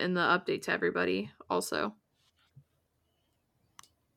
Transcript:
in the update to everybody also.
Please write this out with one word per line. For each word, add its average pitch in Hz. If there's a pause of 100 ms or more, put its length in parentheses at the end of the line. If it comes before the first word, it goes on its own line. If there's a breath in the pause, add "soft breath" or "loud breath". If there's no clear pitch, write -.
in 180
the 175
update -
to -
everybody 175 (180)
also. 202 (2250)